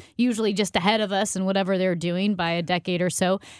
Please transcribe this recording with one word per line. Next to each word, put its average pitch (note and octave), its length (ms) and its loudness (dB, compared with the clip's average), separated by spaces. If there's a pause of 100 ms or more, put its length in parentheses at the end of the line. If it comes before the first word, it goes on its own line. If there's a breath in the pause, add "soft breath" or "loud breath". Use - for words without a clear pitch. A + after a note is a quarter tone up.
(180 loud breath)
usually A3 360 2
just G3 220 0
ahead G#3 260 2
of G3 100 -2
us G3+ 240 -2
in F#3+ 100 -2
whatever F#3+ 320 0
they're F#3 180 2
doing F3 400 0
by E3+ 160 -2
a E3+ 120 -2
decade F3 380 -2
or F3+ 80 0
so. F#3 300 0 (200 loud breath)